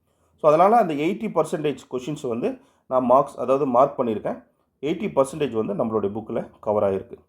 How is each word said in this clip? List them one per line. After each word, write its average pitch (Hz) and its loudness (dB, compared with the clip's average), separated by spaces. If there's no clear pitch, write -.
So, 151 4
அதனால 190 6
அந்த 190 2
எயிட்டி 175 -2
பர்சன்டேஜ் 151 -2
கொஷின்ஸ் 135 -6
வந்து 131 -4
நான் 131 0
மார்க்ஸ், 135 2
அதாவது 135 0
மார்க் 131 2
பண்ணியிருக்கேன். 120 -4
எயிட்டி 160 -2
பர்சன்டேஜ் 131 -2
வந்து 202 -4
நம்மளுடைய 107 -2
புக்கில் 110 -8
கவர் 104 0
ஆகிருக்கு. 98 -2